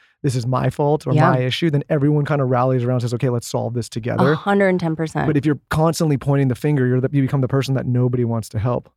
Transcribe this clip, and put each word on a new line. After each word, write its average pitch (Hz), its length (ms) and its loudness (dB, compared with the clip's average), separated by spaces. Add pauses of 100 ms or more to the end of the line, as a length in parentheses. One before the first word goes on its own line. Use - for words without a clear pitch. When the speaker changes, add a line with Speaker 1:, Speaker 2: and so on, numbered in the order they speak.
(240)
Speaker 1:
this 131 120 0
is 120 120 -2
my 127 220 0
fault 147 380 0
or 131 60 0
Speaker 2:
Yeah. 151 160 4
Speaker 1:
my 127 100 2
issue," 127 300 -2
then 143 180 0
everyone 147 380 2
kinda 143 180 0
rallies 127 400 2
around 123 120 0
and 123 80 0
says, 120 100 -2
"Okay, 123 160 -2
let's 120 180 -4
solve 117 260 -4
this 120 140 -4
together." 117 460 0
Speaker 2:
A - 20 2
hundred 196 340 2
and 180 100 0
ten 165 160 -2
percent. 156 320 -4
Speaker 1:
But 151 100 2
if - 80 0
you're 151 140 2 (100)
constantly 156 480 0
pointing 139 320 0
the 120 60 0
finger, 147 320 0
you're 127 120 2
the, 127 140 0
you 143 80 2
become 135 200 0
the 127 60 0
person 135 280 0
that 120 100 -4
nobody 123 400 0
wants 113 240 -4
to 117 100 -6
help. 120 380 -2